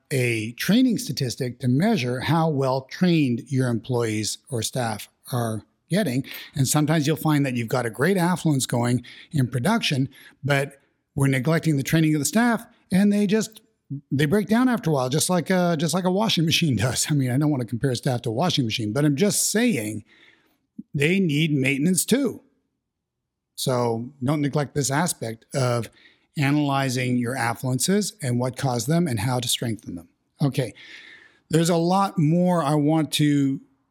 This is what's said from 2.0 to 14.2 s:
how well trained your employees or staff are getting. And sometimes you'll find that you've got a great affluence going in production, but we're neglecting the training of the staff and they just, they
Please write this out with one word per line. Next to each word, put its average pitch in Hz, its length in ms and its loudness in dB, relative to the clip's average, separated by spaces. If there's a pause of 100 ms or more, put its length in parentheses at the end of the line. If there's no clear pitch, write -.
how 165 280 0
well 135 340 0
trained 151 680 0
your 131 200 0
employees 110 680 -2 (100)
or 117 140 -4
staff 110 460 -6 (240)
are 113 320 -4 (260)
getting. 143 340 0 (300)
And 139 140 0
sometimes 151 380 2
you'll 156 100 0
find 147 280 2
that 127 120 -2
you've 117 120 -4
got 123 180 0
a 113 40 -2
great 165 260 0
affluence 165 500 0
going 123 360 0 (300)
in 131 160 0
production, 135 600 0 (360)
but 143 360 0 (340)
we're 135 120 2
neglecting 151 500 2
the 135 60 -2
training 156 320 2
of 147 60 0
the 131 60 -2
staff 233 400 0 (260)
and 202 200 4
they 208 140 2
just, 208 340 -2 (520)
they 139 140 2